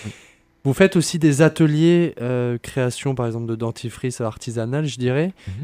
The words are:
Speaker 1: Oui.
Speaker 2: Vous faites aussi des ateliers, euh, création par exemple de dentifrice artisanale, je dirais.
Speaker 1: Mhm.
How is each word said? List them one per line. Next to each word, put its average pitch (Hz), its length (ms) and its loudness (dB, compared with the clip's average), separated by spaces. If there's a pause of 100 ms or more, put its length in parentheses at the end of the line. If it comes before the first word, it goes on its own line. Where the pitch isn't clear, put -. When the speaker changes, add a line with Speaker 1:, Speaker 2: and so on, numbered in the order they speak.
Speaker 1:
Oui. 104 60 -10 (520)
Speaker 2:
Vous 139 100 2
faites 190 240 4
aussi 165 200 0
des 151 240 4
ateliers, 160 760 4
euh, 123 380 -2
création 127 580 -4
par 123 100 -2
exemple 117 200 -4
de 113 100 -4
dentifrice 117 640 -6
artisanale, 117 680 -4
je 120 120 -6
dirais. 131 340 0 (160)
Speaker 1:
Mhm. 92 60 -8 (100)